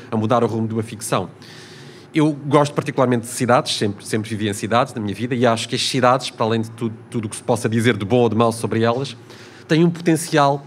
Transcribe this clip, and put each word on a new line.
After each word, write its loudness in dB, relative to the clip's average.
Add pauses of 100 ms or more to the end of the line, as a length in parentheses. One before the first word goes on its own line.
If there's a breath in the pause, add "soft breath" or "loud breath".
(100)
a -4
mudar 2
o 4
rumo -2
de -6
uma -2
ficção. -4 (840 loud breath)
Eu 4
gosto 2
particularmente 0
de -12
cidades, 2
sempre, -4
sempre -4
vivi -4
em -2
cidades -2
na -10
minha -4
vida, -6
e 2
acho 0
que -6
as -4
cidades, 2
para -4
além 0
de -6
tudo, -6 (160)
tudo -4
o -6
que -12
se -14
possa 0
dizer 2
de -6
bom 2
ou 6
de -2
mau 4
sobre -2
elas, -2 (500 loud breath)
têm 4
um 6
potencial 2